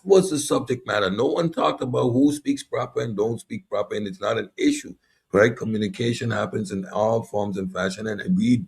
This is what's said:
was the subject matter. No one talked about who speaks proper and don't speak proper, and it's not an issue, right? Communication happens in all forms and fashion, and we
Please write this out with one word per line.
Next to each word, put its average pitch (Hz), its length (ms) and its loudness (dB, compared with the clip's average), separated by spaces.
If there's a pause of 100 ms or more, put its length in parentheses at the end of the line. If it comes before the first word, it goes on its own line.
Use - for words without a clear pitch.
was 190 260 6
the 151 80 -2
subject 131 480 -2
matter. 104 240 2
No 107 160 0
one 165 240 0
talked - 320 0
about 127 280 0
who 139 220 4
speaks 139 300 -4
proper 123 380 -4
and 117 160 -4
don't 113 240 0
speak - 280 -12
proper, 104 260 -4
and 104 120 -4
it's 95 140 -10
not 107 160 -2
an 95 220 -4
issue, - 360 -2 (380)
right? 113 240 6
Communication 110 760 -2
happens 107 420 -4
in 95 140 -4
all 110 360 2
forms 101 340 -4
and 95 160 -4
fashion, 95 340 -4
and 101 300 -2
we 117 300 4